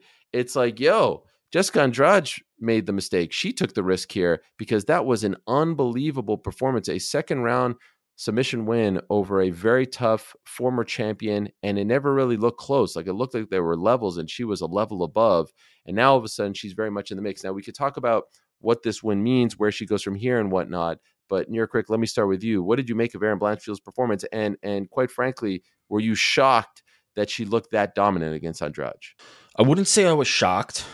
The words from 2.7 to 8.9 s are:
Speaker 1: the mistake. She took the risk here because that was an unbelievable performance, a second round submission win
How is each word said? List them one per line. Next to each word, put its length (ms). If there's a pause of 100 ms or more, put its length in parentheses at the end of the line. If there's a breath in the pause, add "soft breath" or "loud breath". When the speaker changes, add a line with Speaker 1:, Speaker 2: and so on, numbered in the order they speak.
Speaker 1:
the 60
mistake. 380
She 220
took 220
the 80
risk 280
here 300 (160 soft breath)
because 280
that 200
was 180
an 140 (100)
unbelievable 920
performance, 520
a 100
second 420
round 340 (400 soft breath)
submission 520
win 420